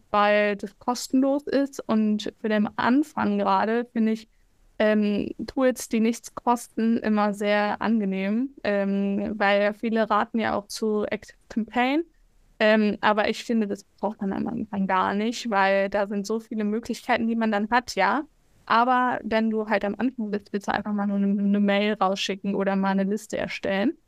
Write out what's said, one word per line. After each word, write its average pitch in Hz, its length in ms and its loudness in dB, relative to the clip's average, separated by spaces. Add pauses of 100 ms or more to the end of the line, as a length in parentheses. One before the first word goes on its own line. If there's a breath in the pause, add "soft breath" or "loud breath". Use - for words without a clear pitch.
(120)
weil 208 460 2
das - 220 -12
kostenlos 269 680 0
ist. 277 320 0 (100)
Und 214 520 0
für 226 80 -2
den 214 280 2
Anfang 220 640 2
gerade 208 540 0
finde 220 180 2
ich, 220 180 -6 (480)
ähm, 214 540 2 (160)
Tools, 254 420 0
die 226 120 0
nichts 233 340 -2
kosten, 233 640 0
immer 208 360 0
sehr 208 480 0
angenehm, 208 680 0 (140)
ähm, 202 760 0
weil 202 340 2
viele 220 360 0
raten 226 300 0
ja 220 160 0
auch - 120 -6
zu 214 380 -2
Active - 320 -10 (120)
Campaign. 247 540 0 (560)
Ähm, 214 420 4
aber 214 280 2
ich - 160 -6
finde, 226 220 0
das 196 180 -8 (140)
braucht 208 220 -6
man 190 120 -4
am - 140 -2
Anfang 202 400 -4
gar 190 260 2
nicht, 226 360 -4
weil 196 400 2
da 202 180 0
sind 202 200 -4
so 220 140 -2
viele 220 240 -6
Möglichkeiten, 226 640 -2
die 233 80 0
man 226 160 0
dann 208 180 -2
hat, 240 260 0
ja. 202 280 0 (420)
Aber 247 580 2
wenn 220 260 0
du 214 200 -2
halt 202 160 0
am 202 120 -2
Anfang 220 340 -4
bist, 202 200 -8
willst 202 160 -4
du 214 60 -2
einfach 208 200 -2
mal 202 140 -2
nur 202 100 0
eine, 196 100 2
eine 202 320 2
Mail 208 340 2
rausschicken 196 600 -2
oder 196 200 0
mal 196 140 0
eine 196 140 2
Liste 202 340 -4
erstellen. 202 560 -2 (140)